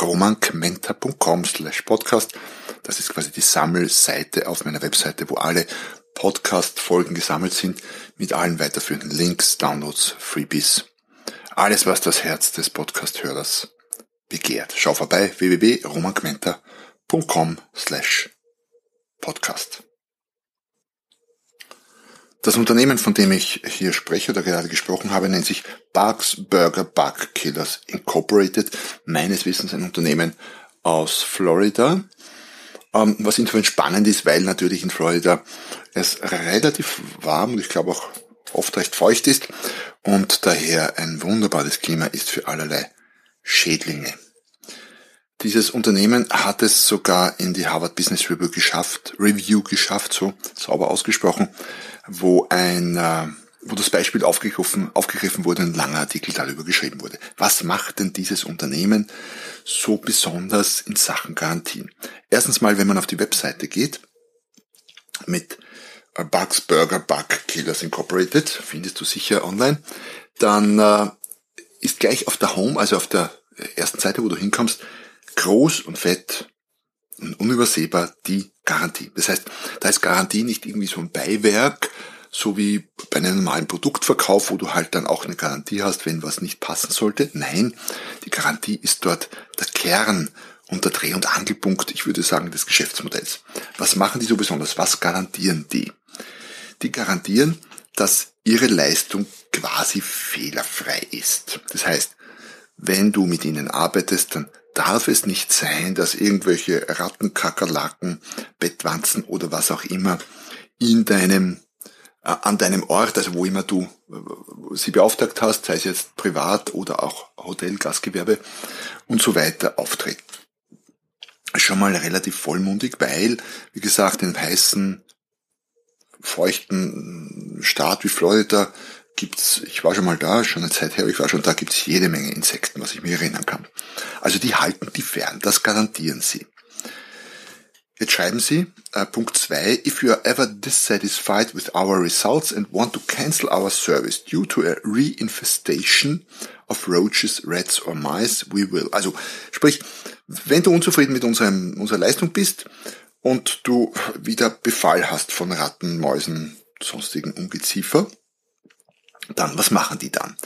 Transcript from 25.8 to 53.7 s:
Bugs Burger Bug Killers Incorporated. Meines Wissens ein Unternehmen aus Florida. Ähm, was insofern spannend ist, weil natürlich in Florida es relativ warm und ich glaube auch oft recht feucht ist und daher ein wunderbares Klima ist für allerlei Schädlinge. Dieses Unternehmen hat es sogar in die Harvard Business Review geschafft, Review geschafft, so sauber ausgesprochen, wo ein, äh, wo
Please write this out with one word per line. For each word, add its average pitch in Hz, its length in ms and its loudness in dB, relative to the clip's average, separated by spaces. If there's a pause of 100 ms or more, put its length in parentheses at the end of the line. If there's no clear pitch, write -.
Bugs 107 460 2 (120)
Burger 87 320 4
Bug - 520 -2
Killers - 520 -4
Incorporated. 98 840 2 (360)
Meines 82 420 0
Wissens 90 280 -4
ein 90 100 -4
Unternehmen 82 500 0 (480)
aus 80 400 2
Florida. 104 800 2 (920)
Ähm, 107 260 6
was 107 180 2
insofern 110 240 2
spannend 92 460 4
ist, 101 180 4
weil 80 140 6
natürlich 92 420 0
in 90 80 -4
Florida 85 540 2 (500)
es - 260 -2
relativ 151 800 0 (200)
warm 85 320 0
und 107 80 -2
ich - 80 -6
glaube 85 240 0
auch - 160 -8 (440)
oft - 240 -2
recht - 200 -2
feucht 113 320 6
ist - 180 4 (560)
und 98 420 2
daher 80 540 2
ein 80 240 -4
wunderbares 90 560 0
Klima 82 280 -2
ist - 220 -4
für - 200 -4
allerlei 76 420 -4 (540)
Schädlinge. - 680 0 (1300)
Dieses 110 280 2
Unternehmen 113 600 4
hat - 320 0
es - 240 6
sogar 90 540 4
in 92 140 0
die 90 120 -2
Harvard 85 300 -2
Business 92 340 0
Review 85 200 0
geschafft, - 680 -2
Review 101 440 4
geschafft, - 500 -2
so 196 220 0 (200)
sauber - 360 0
ausgesprochen, - 580 2 (580)
wo 90 420 4
ein, 87 480 2
äh, 160 300 0 (360)
wo - 120 -10